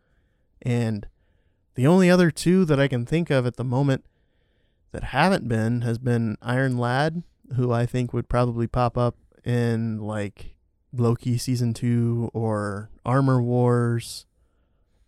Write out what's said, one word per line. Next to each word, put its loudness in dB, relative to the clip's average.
And -2
the 0
only 6
other 6
two 2
that 2
I 4
can -2
think -2
of 2
at -6
the -6
moment 0
that -10
haven't 0
been 0
has -4
been -2
Iron -2
Lad, -2
who 0
I 0
think -4
would -4
probably 0
pop -2
up 0
in, -2
like, -8
Loki 0
season -2
two -2
or -4
Armor 4
Wars, 0